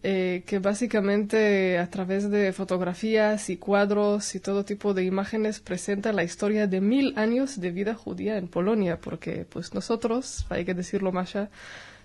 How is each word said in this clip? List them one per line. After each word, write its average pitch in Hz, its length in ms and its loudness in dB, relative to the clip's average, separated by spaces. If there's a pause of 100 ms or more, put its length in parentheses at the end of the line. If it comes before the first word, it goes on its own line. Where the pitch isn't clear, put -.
eh, 185 420 0
que 196 140 -2
básicamente 202 1200 2
a 175 100 0
través 196 400 -2
de 202 240 2
fotografías 208 960 0
y 175 80 -4
cuadros 202 800 2
y 190 40 -6
todo 196 240 0
tipo 202 300 -2
de 190 100 2
imágenes 202 560 0
presenta 202 540 -2
la 180 100 2
historia 208 440 0
de 185 140 0
mil 262 360 2
años 240 420 0
de 180 120 -2
vida 202 240 -2
judía 196 420 -4
en 180 100 -4
Polonia, 185 540 0
porque, - 480 -8
pues, - 240 -10
nosotros, 226 760 -2
hay 180 160 -4
que 185 100 -2
decirlo, 185 360 -2
Masha, 185 380 -4 (560)